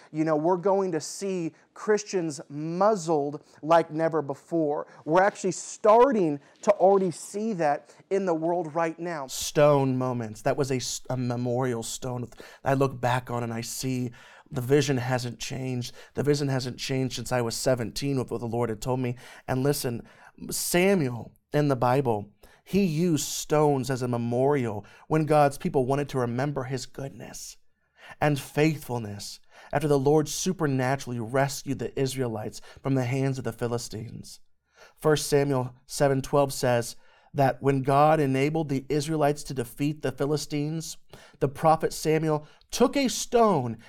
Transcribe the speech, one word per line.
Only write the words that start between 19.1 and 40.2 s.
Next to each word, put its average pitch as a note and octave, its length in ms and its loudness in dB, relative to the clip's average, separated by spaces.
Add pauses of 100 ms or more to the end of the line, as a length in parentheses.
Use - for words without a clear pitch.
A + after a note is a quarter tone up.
And C3 160 0
listen, C3+ 400 -2 (480)
Samuel F3 800 0 (200)
in D3 160 2
the C3+ 80 2
Bible, B2 540 2 (360)
he G3 180 2
used D#3+ 420 2
stones D3 640 0
as B2+ 100 -2
a B2 80 -2
memorial A#2+ 800 0 (220)
when D#3 180 2
God's D3 320 4
people D3+ 260 0
wanted C#3 260 0
to C3+ 80 -2
remember C3 460 -2
his C3 220 -6
goodness - 720 -14 (640)
and D3 180 2
faithfulness A#2+ 1000 -2 (320)
after D3 160 0
the C#3+ 120 4
Lord D3+ 300 4
supernaturally C3+ 920 -2
rescued C3+ 580 -2
the A#2 200 -6
Israelites B2 640 -4 (200)
from C3+ 120 0
the C3 100 2
hands C3+ 320 0
of C3 80 -8
the A2+ 80 -2
Philistines. A2 880 -6 (580)
First D3+ 280 2
Samuel C#3 480 2 (120)
seven C#3 360 2
twelve C#3 300 2
says B2 440 0 (380)
that C3+ 260 2
when C3+ 220 2
God D3 360 6
enabled C#3+ 520 0
the C3 180 -4
Israelites D3 540 0
to D3 120 -10
defeat C#3+ 460 -4
the C3 120 -4
Philistines, D3+ 840 -4 (440)